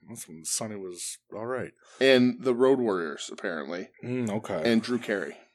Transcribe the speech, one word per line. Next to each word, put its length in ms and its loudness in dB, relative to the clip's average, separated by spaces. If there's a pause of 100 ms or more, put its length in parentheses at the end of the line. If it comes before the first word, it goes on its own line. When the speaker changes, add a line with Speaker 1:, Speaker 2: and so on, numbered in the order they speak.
Speaker 1:
that's 200 -14
when 160 -16
Sonny 320 -6
was 420 -12 (160)
all 120 -8
right. 260 -6 (280)
Speaker 2:
And 420 8
the 120 2
Road 240 6
Warriors, 540 -2
apparently. 560 -8 (160)
Speaker 1:
Mm, 260 -4
okay. 340 -4
Speaker 2:
And 180 4
Drew 160 -2
Carey. 380 -4 (180)